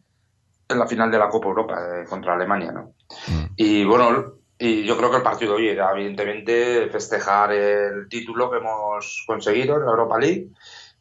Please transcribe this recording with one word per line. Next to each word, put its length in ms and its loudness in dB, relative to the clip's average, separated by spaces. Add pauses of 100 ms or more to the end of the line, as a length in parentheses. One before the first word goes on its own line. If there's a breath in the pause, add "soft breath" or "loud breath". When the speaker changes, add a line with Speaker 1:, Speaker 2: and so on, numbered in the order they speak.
(680)
Speaker 1:
en 100 0
la 80 2
final 240 0
de 80 4
la 100 4
Copa 200 -2
Europa, 320 -2
eh, 280 -6
contra 260 -4
Alemania, 380 -2
¿no? 220 -14 (340 loud breath)
Speaker 2:
Mm. 160 -2 (120)
Speaker 1:
Y 280 4
bueno, 500 4 (240)
y 260 0
yo 140 2
creo 120 2
que 80 4
el 40 2
partido, 320 0
oye, 180 2
era 200 0
evidentemente 1000 0
festejar 640 0
el 560 0
título 420 -4
que 80 -2
hemos 680 -6
conseguido 500 0
en 80 0
la 80 2
Europa 260 2
League 300 0 (520 loud breath)